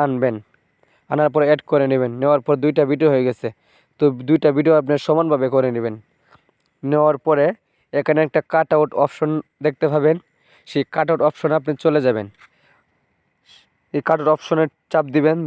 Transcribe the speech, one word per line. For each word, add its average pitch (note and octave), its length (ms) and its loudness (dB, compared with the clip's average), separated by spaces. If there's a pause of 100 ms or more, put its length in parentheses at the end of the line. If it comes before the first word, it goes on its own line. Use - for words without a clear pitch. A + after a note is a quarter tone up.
আনবেন, B2+ 320 -2 (800)
আনার D3 200 2
পর D3+ 140 2
অ্যাড D3 140 2 (100)
করে C#3 200 4
নেবেন। B2+ 200 0 (100)
নেওয়ার C#3+ 240 2
পর D3+ 80 0 (100)
দুইটা D3 280 2
ভিডিও D3 220 0
হয়ে C3 140 2
গেছে, B2 200 -6 (520)
তো - 40 -2 (260)
দুইটা D#3 280 2
ভিডিও D#3 220 2
আপনি C#3+ 140 -2 (140)
সমানভাবে D3+ 480 0
করে C3 200 0
নেবেন। A2+ 200 -6 (880)
নেওয়ার D3 420 2
পরে D3 200 2 (540)
এখানে D3+ 260 0
একটা D3+ 160 -2 (120)
কাট D#3+ 220 0
আউট D3+ 160 0 (120)
অপশন D3+ 260 -4 (360)
দেখতে D3+ 280 -4
পাবেন, D#3 220 2 (520)
সেই C#3+ 160 -4 (120)
কাট D#3 160 -2
আউট D#3+ 160 -2
অপশনে D3+ 320 -4
আপনি D3+ 120 -6 (120)
চলে D3+ 220 2
যাবেন। A2 200 0 (1700)
এই D3 140 -4
কাট D#3+ 140 2
আউট C#3+ 140 0
অপশনে D#3+ 300 -2 (280)
চাপ D#3+ 120 0 (100)
দিবেন, D#3 320 2